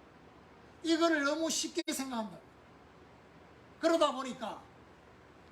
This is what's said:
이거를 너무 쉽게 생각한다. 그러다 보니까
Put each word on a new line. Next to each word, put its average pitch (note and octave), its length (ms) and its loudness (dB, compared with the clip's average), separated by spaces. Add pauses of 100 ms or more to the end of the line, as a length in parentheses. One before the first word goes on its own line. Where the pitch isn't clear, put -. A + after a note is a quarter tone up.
(840)
이거를 D#4+ 400 4
너무 D#4 260 0
쉽게 D#4+ 440 -4
생각한다. A#3 440 -6 (1400)
그러다 D#4+ 320 4
보니까 B3 500 -8 (920)